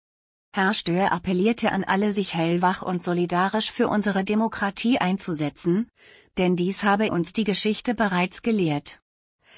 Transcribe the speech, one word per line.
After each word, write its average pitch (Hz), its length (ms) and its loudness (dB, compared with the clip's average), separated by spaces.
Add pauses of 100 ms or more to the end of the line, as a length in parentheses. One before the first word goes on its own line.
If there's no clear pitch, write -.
(540)
Herr 190 200 2
Stör 180 380 0
appellierte 190 600 0
an 190 120 -2
alle, 202 280 0
sich 190 220 -2
hellwach 175 480 0
und 180 220 -4
solidarisch 180 680 0
für 233 160 0
unsere 196 360 0
Demokratie 214 760 0
einzusetzen, 180 880 0 (500)
denn 180 180 2
dies 180 280 0
habe 208 280 2
uns 170 200 -2
die 226 120 0
Geschichte 214 500 0
bereits 185 480 0
gelehrt. 175 580 -2 (580)